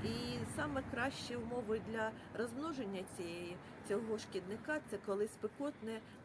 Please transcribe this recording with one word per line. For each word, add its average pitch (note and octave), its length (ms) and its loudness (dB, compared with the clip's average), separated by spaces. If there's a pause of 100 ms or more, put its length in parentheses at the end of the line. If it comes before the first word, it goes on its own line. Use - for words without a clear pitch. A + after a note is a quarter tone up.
І A#3 420 2 (100)
саме C#4+ 360 2
кращі B3 440 0
умови A3+ 540 2
для A3 220 4 (260)
розмноження A#3+ 680 0 (140)
цієї, F3 400 -2 (300)
цього G#3+ 300 4
шкідника — A3 600 0 (100)
це G#3 160 0
коли G#3 220 4
спекотне, A3+ 720 -2 (260)